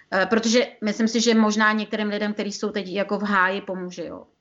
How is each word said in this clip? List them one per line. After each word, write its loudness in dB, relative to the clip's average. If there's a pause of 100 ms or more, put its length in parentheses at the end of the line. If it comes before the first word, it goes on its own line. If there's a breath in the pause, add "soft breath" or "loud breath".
(120 loud breath)
eh, 2
protože 2 (140)
myslím 0
si, 0
že 4
možná 4
některým -2
lidem, -2
kteří -4
jsou -4
teď -4
jako -2
v -4
háji, 2
pomůže, -8
jo. -14 (180)